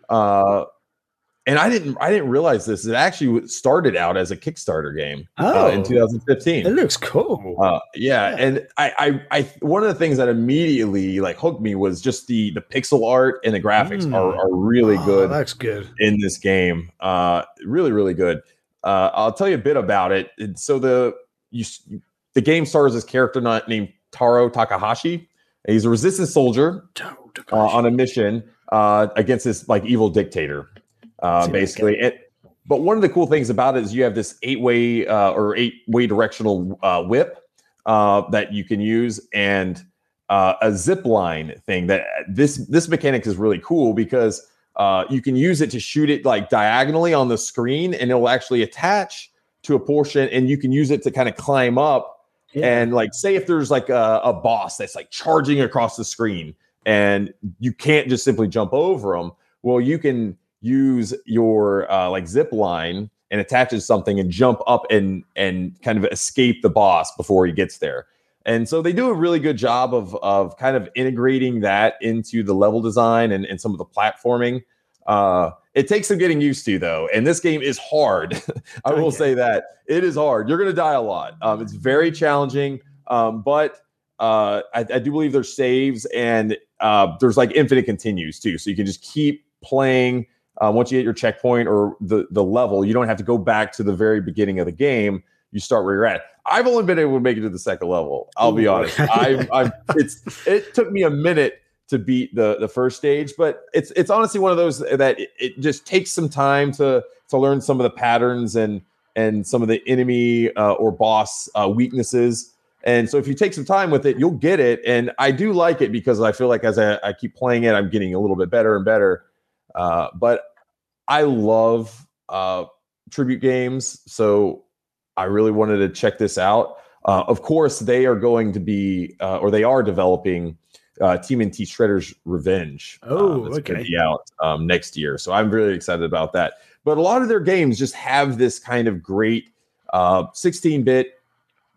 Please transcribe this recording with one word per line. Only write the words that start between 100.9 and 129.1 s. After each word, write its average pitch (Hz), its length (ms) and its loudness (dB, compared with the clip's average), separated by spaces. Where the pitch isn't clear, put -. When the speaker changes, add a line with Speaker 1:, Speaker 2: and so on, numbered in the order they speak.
Speaker 1:
me 196 100 -2
a 160 80 2
minute 151 500 0
to 135 100 0
beat 123 360 -2
the, 107 240 2
the 104 100 -4
first 127 300 -2
stage, 143 380 -2
but 156 360 -2
it's, 160 200 -2
it's 180 180 0
honestly 214 300 0
one 190 100 2
of 175 80 2
those 165 220 0
that 135 380 0
it, - 200 -8
it 127 220 -6
just 143 260 -4
takes 190 260 -2
some 160 160 -2
time 139 440 2
to, 135 300 2
to 135 80 0
learn 139 220 2
some 131 200 0
of 123 40 2
the 110 60 0
patterns 120 640 0
and, 107 280 -2
and 110 300 0
some 120 160 0
of 110 60 2
the 113 180 0
enemy, 120 680 2
uh, 104 160 4
or 110 200 2
boss, 110 640 0
uh, 104 140 2
weaknesses. 120 840 0
And 120 240 2
so 147 100 -2
if 135 100 0
you 139 60 -4
take 190 200 0
some 143 100 -8
time 190 260 0
with 143 160 2
it, 131 120 2
you'll 165 140 2
get 156 280 0
it. 120 260 2
And 120 320 0
I 139 140 2
do 202 200 -2
like 170 280 2
it 107 120 0
because 113 280 0
I 110 120 2
feel 127 160 0
like 120 160 0
as 110 140 0
I, 104 240 2
I 101 120 -4
keep - 220 -10
playing 120 280 0
it, 113 80 4
I'm 101 180 0
getting 95 240 -2
a 92 60 -2
little 98 160 0
bit 90 140 -2
better 110 260 2
and 95 80 -2
better. 101 400 2
Uh, 85 400 -2
but 120 300 0
I 151 140 2
love, 113 840 2
uh, 92 360 -4
Tribute 127 300 -2
Games, 127 640 -2
so 104 580 0
I 92 80 -4
really 104 260 2
wanted 107 280 2
to 98 100 2
check 101 300 -2
this 101 200 -2
out. 101 380 0
Uh, 95 220 2
of - 160 0
course, 156 380 0
they 123 260 2
are 123 80 4
going 113 380 0
to 98 80 -4
be, 95 600 -2